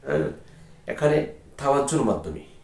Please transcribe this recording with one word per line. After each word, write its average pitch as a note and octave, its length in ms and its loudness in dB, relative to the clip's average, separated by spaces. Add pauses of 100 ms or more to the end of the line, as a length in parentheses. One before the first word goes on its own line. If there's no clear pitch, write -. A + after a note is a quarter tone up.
হ্যাঁ, D3+ 160 0 (640)
এখানে D3+ 460 2 (240)
তাওয়াজ্জুর C#3+ 460 2
মাধ্যমে E2 360 -2 (240)